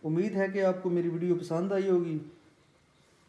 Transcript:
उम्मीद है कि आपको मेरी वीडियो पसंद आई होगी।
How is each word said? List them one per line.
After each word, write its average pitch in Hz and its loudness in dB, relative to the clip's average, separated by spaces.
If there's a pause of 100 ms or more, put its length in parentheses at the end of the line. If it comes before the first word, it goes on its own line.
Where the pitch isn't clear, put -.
उम्मीद 175 0
है 190 0
कि 196 -2
आपको 185 2
मेरी 170 0
वीडियो 170 0
पसंद 170 -2
आई 196 0
होगी। 170 2 (1080)